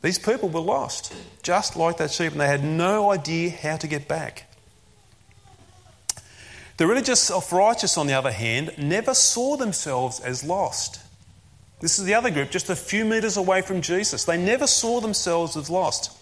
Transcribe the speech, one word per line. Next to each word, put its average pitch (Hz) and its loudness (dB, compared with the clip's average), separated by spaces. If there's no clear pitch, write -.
These 180 0
people 214 0
were 165 -2
lost, - -4
just 185 0
like 165 2
that 151 0
sheep, 160 -2
and 147 0
they 143 4
had 143 2
no 185 2
idea 165 0
how 160 -4
to 160 -6
get 147 -4
back. 151 -6
The 165 4
religious 240 4
self-righteous, 190 2
on 151 0
the 139 0
other 131 2
hand, 117 -2
never 185 0
saw 254 2
themselves 135 -2
as 127 -6
lost. 170 -4
This 165 0
is 196 -2
the 196 4
other 240 4
group, 147 -2
just - -4
a 180 0
few - -2
metres 220 0
away 190 2
from 185 -2
Jesus. 180 -2
They 170 2
never 233 2
saw 233 2
themselves 170 -2
as 151 -6
lost. 170 -2